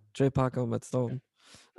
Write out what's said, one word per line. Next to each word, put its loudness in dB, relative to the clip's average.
Trey 2
Parker 0
und -2
Matt -4
Stone. -2